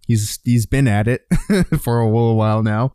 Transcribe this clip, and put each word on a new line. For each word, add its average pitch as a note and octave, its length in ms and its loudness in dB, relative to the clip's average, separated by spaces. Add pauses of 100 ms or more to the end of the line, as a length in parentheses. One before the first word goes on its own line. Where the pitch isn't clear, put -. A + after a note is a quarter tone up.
He's, G#2+ 360 -2
he's A#2+ 220 2
been C3+ 220 0
at G#2 200 0
it B2+ 180 -4 (260)
<laughs> F3+ 280 0
for A#2 200 -2
a A#2 60 0
little A2+ 300 2
while G#2+ 280 0
now. A2 320 -2